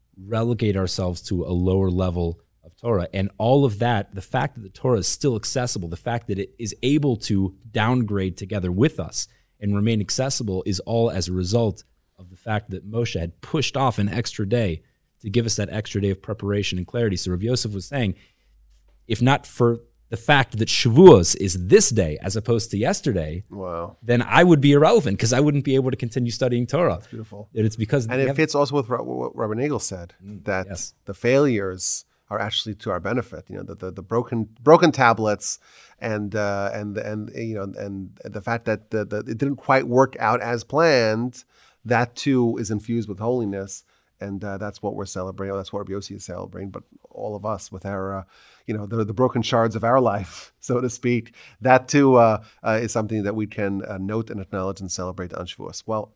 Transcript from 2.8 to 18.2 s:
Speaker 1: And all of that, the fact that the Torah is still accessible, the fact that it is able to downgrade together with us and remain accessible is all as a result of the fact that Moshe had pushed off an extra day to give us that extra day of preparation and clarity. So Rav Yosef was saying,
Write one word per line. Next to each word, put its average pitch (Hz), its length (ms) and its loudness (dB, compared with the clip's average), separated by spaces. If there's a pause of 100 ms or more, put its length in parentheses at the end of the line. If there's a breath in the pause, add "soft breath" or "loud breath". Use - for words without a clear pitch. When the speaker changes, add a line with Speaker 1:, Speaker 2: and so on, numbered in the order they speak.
Speaker 1:
And 98 240 -2
all 135 280 4
of 104 140 -2
that, 117 340 0
the 95 80 -10
fact 135 340 -4
that 117 60 -14
the 95 80 -18
Torah 123 300 0
is - 80 -2
still 131 280 -2
accessible, 110 540 -4
the 85 80 -8
fact 117 300 -6
that 98 100 -4
it 98 220 -8
is 110 240 -8
able 143 340 2
to 98 380 -2 (160)
downgrade 104 680 0
together 95 340 -4
with 107 280 0
us - 280 -8 (320)
and 101 160 -2
remain 107 240 2
accessible 101 680 -2
is 98 160 -2
all 117 280 0
as 87 180 -2
a 90 60 -4
result 95 500 0 (340)
of 90 120 -20
the 92 60 -20
fact 107 360 -6
that 92 180 -10
Moshe 113 280 -2
had 85 240 -6
pushed - 360 -4
off 127 220 0
an 101 100 0
extra 110 380 -6
day 98 340 -2 (400)
to 110 80 -10
give 117 160 0
us 107 100 -2
that 101 160 -4
extra 107 300 -4
day 101 80 2
of 95 120 -4
preparation 101 560 -4
and 90 80 -4
clarity. 113 300 -2
So 90 160 -4
Rav 90 120 -2
Yosef 117 300 -2
was 98 120 -8
saying, 113 300 -2 (920 soft breath)